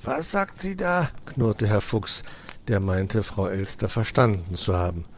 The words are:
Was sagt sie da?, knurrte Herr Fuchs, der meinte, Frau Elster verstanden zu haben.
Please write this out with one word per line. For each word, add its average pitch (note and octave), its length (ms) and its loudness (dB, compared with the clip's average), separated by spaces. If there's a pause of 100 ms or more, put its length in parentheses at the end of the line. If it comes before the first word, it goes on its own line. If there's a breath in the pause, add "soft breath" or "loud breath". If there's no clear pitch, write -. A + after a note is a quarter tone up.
Was C#3+ 280 -4
sagt G3 280 -2
sie F#3+ 160 -4
da?, F3+ 360 2 (160)
knurrte A2+ 400 2
Herr G#2 140 4
Fuchs, - 420 -2 (440 loud breath)
der G#2+ 120 4
meinte, F#2+ 420 2
Frau F#2+ 260 -2
Elster G2 400 -4
verstanden G#2 680 2
zu F#2 200 0
haben. F2 300 0 (120)